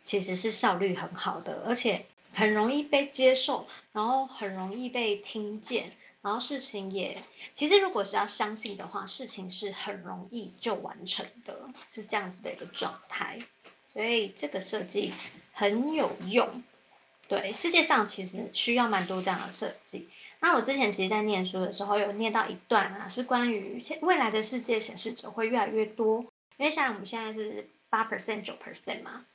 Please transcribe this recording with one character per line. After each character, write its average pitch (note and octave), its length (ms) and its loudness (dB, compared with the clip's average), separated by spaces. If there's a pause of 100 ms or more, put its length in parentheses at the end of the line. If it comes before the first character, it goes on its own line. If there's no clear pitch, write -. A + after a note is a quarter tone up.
其 G3+ 180 0
实 F#3 160 -2
是 A3 140 0
效 G#3 260 4
率 F#3 180 2
很 E3+ 200 -6
好 F3 260 -4
的， - 260 -8
而 A#3 80 2
且 G#3 300 0 (300)
很 G#3+ 180 4
容 G#3+ 180 4
易 D4 120 2
被 C#4+ 260 2
接 C4 260 6
受， - 320 0 (260)
然 G#3+ 140 0
后 C4+ 200 2
很 G3+ 280 -6
容 F#3+ 200 -6
易 B3 160 -6
被 A3+ 260 0
听 G#3+ 460 -6
见， G3 300 -4 (300)
然 G3+ 100 0
后 A#3+ 80 0
事 C4+ 180 -2
情 G3 340 -4
也， F#3 300 -4 (300)
其 D4+ 160 0
实 G4 120 10
如 F#4+ 100 2
果 G3+ 140 0
是 G3+ 120 -2
要 G3+ 100 2
相 G#3+ 300 -2
信 G3+ 200 -8
的 G3 100 -10
话， G3 180 -8
事 A#3+ 220 -4
情 F#3 240 -8
是 G3 220 -2
很 F#3+ 300 -8
容 F#3 280 -10
易 G#3+ 280 -8
就 G#3+ 180 -2
完 - 280 -10
成 - 220 0 (180)
的， - 240 -12 (220)
是 G#3+ 140 -12
这 G#3+ 120 -4
样 F#3 140 -4
子 - 120 -16
的 - 100 -6
一 - 40 -10
个 - 100 -12
状 - 420 -6
态。 - 320 -6 (520)
所 G#3+ 100 -4
以 A3+ 260 2
这 C#4+ 200 -8
个 F#3+ 120 -4
设 G3+ 220 -4
计 - 300 -2 (400)
很 A3+ 420 2
有 C#4+ 160 2 (180)
用。 A#3+ 340 2 (680)
对， G3 240 0
世 E4+ 180 -2
界 E4+ 120 6
上 C4 240 4
其 F#3+ 180 -6
实 F3+ 280 -6
需 - 220 4
要 A#3+ 140 4
蛮 F#3 180 2
多 F#3 140 -2
这 F#3 100 0
样 F3+ 160 -2
的 F#3 60 -10
设 - 220 -6 (100)
计。 - 240 -12 (320)
那 E4+ 140 6
我 A#3+ 60 6
之 C4 140 0
前 B3 160 4
其 G3 140 0
实 F#3+ 40 0
在 G#3+ 140 2
念 G3 240 2
书 F#3 140 -2
的 F#3 120 0
时 G3+ 120 -4
候 G#3 140 4
有 G3+ 140 2
念 G#3+ 200 0
到 A3 140 2
一 F#3 100 -6 (120)
段 F#3+ 260 4
啊， G3 140 -8
是 B3 140 -4
关 A#3+ 300 2
于 G#3 300 -4
现-， - 200 -8
未 F4 140 6
来 A#3 140 4
的 G#3+ 120 2
世 B3 180 -4
界 A#3 200 2
显 G3 180 -2
示 A3+ 140 -2
者 - 180 -8
会 A3 180 0
越 B3 80 2
来 G#3 120 4
越 G#3+ 180 2
多， A3 340 2 (360)
因 C4+ 80 -2
为 D#4 60 6
像 C#4+ 220 2
我 G3+ 60 -8
们 F#3+ 80 -10
现 A3+ 160 -6
在 A3 100 -6
是 G#3+ 360 -6 (200)
八 A3 160 2
percent、 G#3+ 380 -4
九 - 120 -8
percent - 480 -10
嘛 - 220 -14 (100)